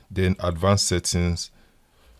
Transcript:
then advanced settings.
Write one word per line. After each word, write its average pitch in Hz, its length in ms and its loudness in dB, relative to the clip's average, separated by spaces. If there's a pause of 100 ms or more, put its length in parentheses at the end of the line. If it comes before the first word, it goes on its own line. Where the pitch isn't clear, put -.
(100)
then 92 300 0
advanced 90 480 0
settings. 87 600 -2 (680)